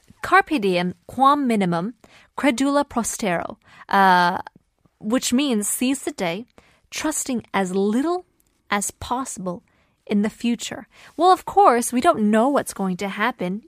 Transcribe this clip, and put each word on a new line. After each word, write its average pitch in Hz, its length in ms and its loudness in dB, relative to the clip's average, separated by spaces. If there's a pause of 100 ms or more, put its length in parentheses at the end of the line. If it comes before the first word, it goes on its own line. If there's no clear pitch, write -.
(220)
"Carpe 359 380 2
diem, 180 360 0 (120)
quam 277 400 2
minimum, 196 460 0 (440)
credula 277 460 2
prostero," - 720 -4 (320)
uh, 185 520 4 (600)
which 240 320 -2
means 240 380 0
"Seize 262 340 -2
the 339 80 -8
day, 185 340 -6 (460)
trusting 269 600 -6
as 190 200 -2
little 254 520 -2 (440)
as 202 220 -4
possible 214 720 -8 (440)
in 202 140 0
the 214 80 -2
future." - 580 -6 (300)
Well, 359 140 4
of 359 140 0
course, 262 460 4
we 247 100 0
don't 220 280 2
know 220 200 4
what's - 240 -2
going 185 240 -4
to 196 120 -6
happen 202 580 -4